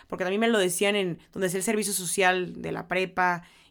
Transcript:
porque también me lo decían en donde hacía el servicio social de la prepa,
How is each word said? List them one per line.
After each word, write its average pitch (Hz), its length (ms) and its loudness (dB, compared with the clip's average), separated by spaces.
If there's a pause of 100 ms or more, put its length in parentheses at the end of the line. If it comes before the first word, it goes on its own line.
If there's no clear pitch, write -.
porque 180 160 -6
también 190 160 0
me 226 80 4
lo 226 100 4
decían 202 380 2
en 185 240 -2 (120)
donde 190 140 -2
hacía 180 120 -2
el 185 60 -4
servicio 214 280 0
social 180 680 0
de 160 120 -6
la 170 160 -8
prepa, 180 560 -2 (260)